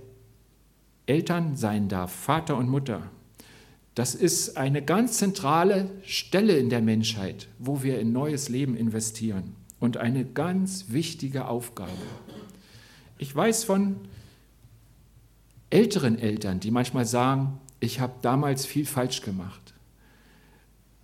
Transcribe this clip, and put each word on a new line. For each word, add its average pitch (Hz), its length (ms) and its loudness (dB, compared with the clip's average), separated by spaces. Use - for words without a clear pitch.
Eltern 160 500 0
sein 104 320 0
darf, 90 240 -2
Vater 156 460 0
und 123 100 0
Mutter, 131 340 0
das 117 180 0
ist - 440 0
eine 139 240 2
ganz 190 360 2
zentrale 190 720 2
Stelle 190 540 2
in 131 120 2
der 120 120 2
Menschheit, 110 680 0
wo 131 220 -2
wir 127 200 0
in 113 100 0
neues 139 380 -2
Leben 127 260 -2
investieren. 110 800 -2
Und 120 160 0
eine 123 300 0
ganz 185 640 -2
wichtige 135 580 -4
Aufgabe. 113 440 -6
Ich 139 160 -10
weiß 220 300 2
von 196 320 2
älteren 131 500 4
Eltern, 104 400 -2
die 104 120 -2
manchmal 123 340 0
sagen, 131 520 2
„Ich 117 220 -2
habe 127 200 -4
damals 135 440 2
viel 147 200 -2
falsch 127 360 -2
gemacht.“ 95 520 -8